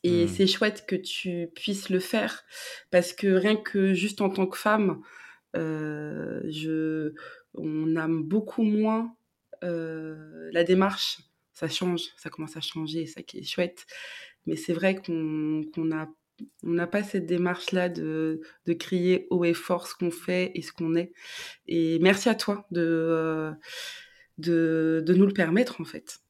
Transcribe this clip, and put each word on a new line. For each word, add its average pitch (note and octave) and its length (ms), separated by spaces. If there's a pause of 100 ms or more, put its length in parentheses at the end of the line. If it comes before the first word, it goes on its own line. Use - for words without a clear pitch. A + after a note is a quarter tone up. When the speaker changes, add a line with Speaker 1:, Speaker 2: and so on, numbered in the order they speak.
Speaker 1:
Et F3 220
Speaker 2:
Hmm. - 20
Speaker 1:
c'est F#3+ 200
chouette - 380
que F#3 120
tu F3 580
puisses G3 320
le F#3 120
faire, - 440 (480)
parce F3 220
que G3+ 140
rien F#3+ 280
que G3 380
juste G3 260
en G3 100
tant F#3+ 160
que F#3+ 120
femme, G#3 440 (540)
euh, D#3 920
je, D#3 640 (400)
on D#3 420
aime D#3+ 280
beaucoup G#3 400
moins, A3 520 (480)
euh, D#3+ 880
la E3+ 140
démarche. F#3+ 540 (340)
Ça E3 160
change, F3 320 (160)
ça - 120
commence D#3 280
à D#3 40
changer, D#3+ 440
ça - 180
qui - 160
est - 40
chouette. - 420 (600)
Mais D#3+ 120
c'est E3+ 160
vrai F#3+ 220
qu'on, D#3 680 (100)
qu'on D#3+ 220
a, D#3 140 (540)
on E3+ 80
n'a E3+ 160
pas G3+ 160
cette G3 220
démarche-là F3+ 600
de, D#3+ 540 (240)
de E3+ 80
crier F3+ 560
haut F3 160
et E3+ 80
fort F3 340
ce - 80
qu'on F3 160
fait F3+ 440
et E3+ 60
ce - 120
qu'on E3 220
est. F3 180 (540)
Et E3 320
merci G3 280
à A3 80
toi G3+ 360
de, E3+ 100
euh, D#3+ 680 (840)
de, D#3+ 680
de F3+ 80
nous F#3+ 120
le G3 80
permettre, F#3+ 460
en D#3+ 60
fait. - 340 (100)